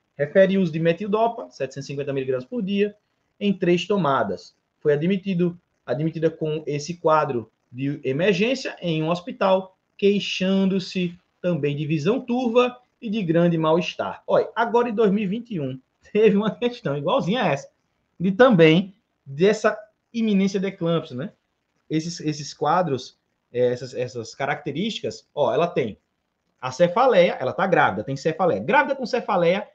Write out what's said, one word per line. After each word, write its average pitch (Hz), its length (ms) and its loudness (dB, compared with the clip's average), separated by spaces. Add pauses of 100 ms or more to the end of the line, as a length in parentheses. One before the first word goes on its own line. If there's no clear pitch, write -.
(160)
Refere 190 420 2
uso 175 140 0
de 160 80 -4
metildopa, 214 680 0
setecentos 135 360 -8
e - 80 -12
cinquenta 139 200 -4
miligramas 131 320 -4
por 247 160 -8
dia, 202 360 -2 (420)
em 202 140 0
três 175 340 2
tomadas. 135 680 0 (280)
Foi 151 120 2
admitido, 175 640 0 (300)
admitida 156 420 -2
com 156 380 -4
esse 147 320 -6
quadro 143 520 0 (220)
de 139 320 -4
emergência 202 720 0
em 160 240 -2
um 156 60 -2
hospital, 190 680 -2 (180)
queixando-se 190 1200 0 (220)
também 147 340 -2
de 147 120 -6
visão 160 340 0
turva 247 560 0 (240)
e 240 80 -10
de 214 140 -4
grande 170 340 2
mal-estar. 160 680 -2
Olha, 180 280 2
agora 233 360 0
em 214 40 -6
dois 208 160 2
mil 208 140 0
e - 20 -2
vinte 226 280 -6
e 165 60 -4
um, 131 200 -6 (320)
teve 208 240 4
uma 208 140 2
questão 240 440 -4
igualzinha 165 480 0
a 180 60 2
essa, 139 220 -4 (500)
de 190 120 0
também 190 600 6 (300)
dessa 202 540 0 (400)
iminência 202 420 2
de 196 60 -2
eclâmpsia, 165 500 -4
né? 160 160 -8 (560)
Esses, 160 320 -4
esses 147 320 -6
quadros, 151 680 -2 (340)
é, 123 200 2
essas, 123 220 -8
essas 117 400 -8
características, 147 1000 -6
ó, 131 180 2
ela 156 140 2
tem 135 320 -4 (640)
a - 100 -6
cefaleia, 185 720 4
ela 131 120 -2
tá 180 140 -2
grávida, 131 380 2
tem 139 120 -6
cefaleia. 160 440 0
Grávida 262 340 2
com 262 120 -6
cefaleia 202 680 0